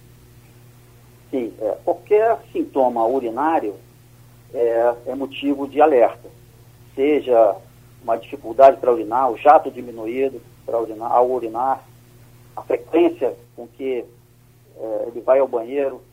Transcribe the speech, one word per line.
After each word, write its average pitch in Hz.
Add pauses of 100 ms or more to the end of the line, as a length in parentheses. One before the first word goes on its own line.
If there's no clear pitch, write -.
(1300)
Sim, 120
é, 107
qualquer 208 (120)
sintoma 123
urinário 123 (800)
é, 117 (140)
é 127
motivo 139
de 143
alerta, 123 (640)
seja 123 (480)
uma 113
dificuldade 131
pra 127
urinar, 117
o 110
jato 147
diminuído 120 (280)
pra 117
urinar, 113
ao 123
urinar, 123 (720)
a -
frequência - (220)
com 120
que, 127 (720)
é, 107
ele 117
vai 131
ao 135
banheiro, 127 (100)